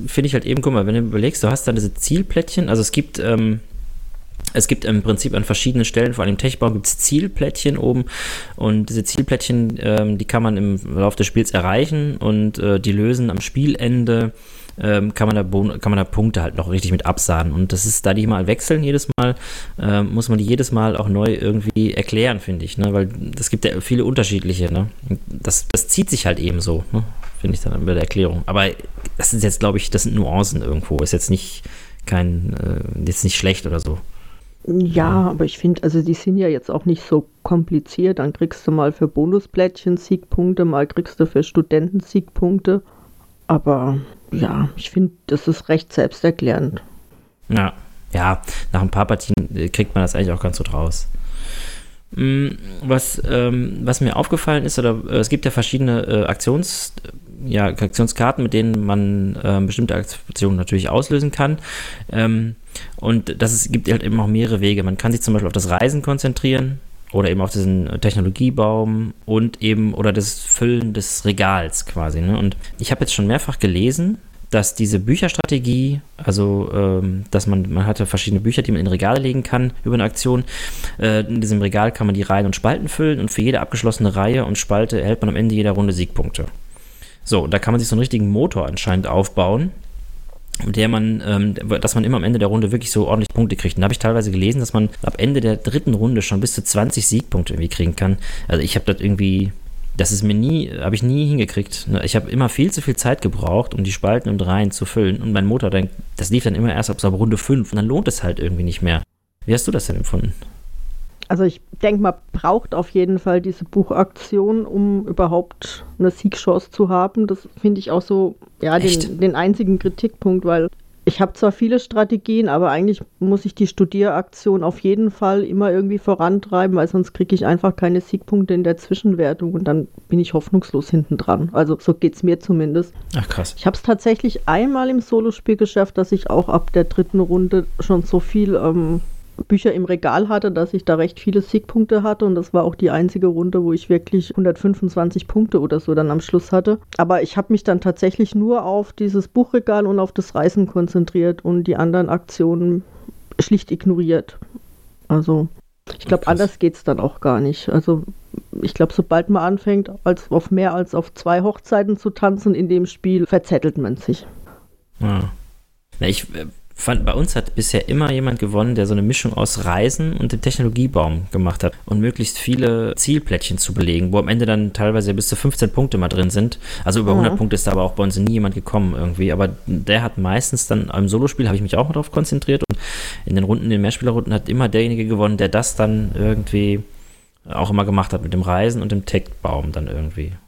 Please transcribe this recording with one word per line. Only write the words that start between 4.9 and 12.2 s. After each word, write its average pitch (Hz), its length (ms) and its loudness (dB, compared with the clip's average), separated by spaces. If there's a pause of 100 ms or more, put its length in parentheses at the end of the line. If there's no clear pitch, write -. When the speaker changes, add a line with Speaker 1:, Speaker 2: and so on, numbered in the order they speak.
Speaker 1:
Prinzip - 320 0
an 107 100 0
verschiedenen 120 400 0
Stellen, 120 300 0
vor 101 100 -2
allem 101 80 2
im 101 60 -2
Techbaum, 120 340 0
gibt's - 260 -2
Zielplättchen 147 760 0
oben 123 300 0 (500)
und 107 300 0
diese 113 180 -2
Zielplättchen, 120 720 0
ähm, 107 400 0
die 104 60 -4
kann 117 180 0
man 107 140 2
im 98 240 0 (160)
Laufe 98 220 2
des 101 80 2
Spiels - 260 0
erreichen 139 640 0
und, 107 420 0